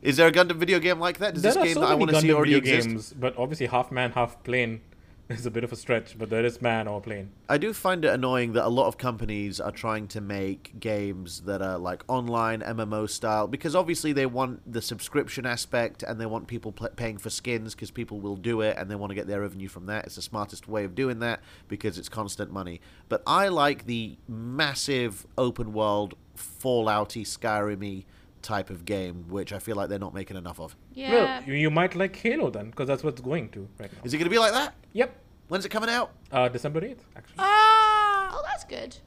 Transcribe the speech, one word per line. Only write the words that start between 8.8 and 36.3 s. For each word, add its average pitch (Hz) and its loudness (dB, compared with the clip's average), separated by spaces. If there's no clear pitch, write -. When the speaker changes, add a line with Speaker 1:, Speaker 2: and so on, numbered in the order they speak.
Speaker 1:
of 117 -2
companies 107 -4
are 104 -4
trying 107 -4
to 107 -8
make 98 -6
games 98 -4
that 95 -2
are, 95 -2
like, 90 -6
online 117 0
M 113 -6
M 107 -2
O 107 0
style, 107 0
because 139 -4
obviously 160 0
they 135 2
want 127 -4
the 113 -4
subscription - -4
aspect 120 -2
and 113 -6
they 113 -4
want 110 -6
people 113 -8
pl-, 113 -8
paying 110 -6
for 113 -10
skins 110 -4
'cause - -12
people 110 -8
will 101 -4
do 110 0
it 107 2
and 95 -6
they 107 -4
wanna 101 -6
get 98 -6
their 101 -2
revenue 95 -8
from 92 -14
that. 107 -6
It's - -14
the 92 -12
smartest - -8
way 107 -2
of 92 -6
doing 127 -2
that 117 -4
because 101 -6
it's 90 -12
constant 104 -6
money. 90 -8
But - -2
I 185 4
like 147 2
the 117 -4
massive 123 -2
open 120 -2
world 104 0
Fallout-y, 110 -2
Skyrim-y 104 -4
type 101 -4
of 85 -12
game, 90 -4
which 92 -6
I 101 -10
feel 107 -6
like 98 -4
they're 101 -4
not 98 -8
making 95 -10
enough 85 -12
of. 80 -14
Speaker 3:
Yeah. 262 -4
Speaker 2:
Well, 180 4
you, 135 -4
you 151 4
might 175 2
like 190 0
Halo 233 0
then, 104 -8
'cause 135 -4
that's 135 0
what's 135 -2
going 127 -4
to 101 -12
right 101 -14
now. - -18
Speaker 1:
Is 123 -4
it 151 0
gonna 170 2
be 220 4
like 226 6
that? 262 -2
Speaker 2:
Yep. 240 0
Speaker 1:
When's 185 -4
it - -8
coming 220 -2
out? 233 0